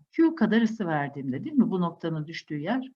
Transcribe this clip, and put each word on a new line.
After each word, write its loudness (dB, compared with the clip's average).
Q 4
kadar 4
ısı 0
verdiğimde -2
değil -8
mi? 4
Bu 0
noktanın -4
düştüğü -10
yer -4